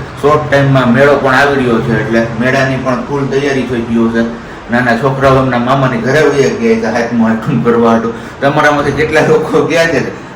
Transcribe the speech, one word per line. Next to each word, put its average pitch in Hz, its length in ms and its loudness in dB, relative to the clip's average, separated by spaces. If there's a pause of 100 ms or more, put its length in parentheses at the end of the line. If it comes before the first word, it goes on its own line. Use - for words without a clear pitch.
(220)
શોર્ટ 147 280 2
ટાઈમમાં 135 420 4
મેળો 139 240 4
પણ 135 180 0
આવી 139 200 2
રહ્યો 123 260 0
છે, 110 260 -2
એટલે 113 200 0 (140)
મેળાની 131 360 0
પણ 123 260 -4
ફૂલ 139 240 -4
તૈયારી 135 360 -2
થઈ 117 180 -4
ગયો 113 280 0
છે. 113 140 0 (480)
નાના 120 260 0
છોકરાઓ 135 400 2
એમના 131 220 0
મામાની 123 400 0
ઘરે 131 220 0
વહી 139 220 2
ગયા 113 480 0
છે 117 60 -2
હાથમાં 117 340 0
હાથું 113 340 -2
કરવા 117 280 2
હાટું. 113 480 -4
તમારામાંથી 143 520 0
કેટલા 151 280 0
લોકો 156 460 2
ગયા 165 200 2
છે - 260 -2 (240)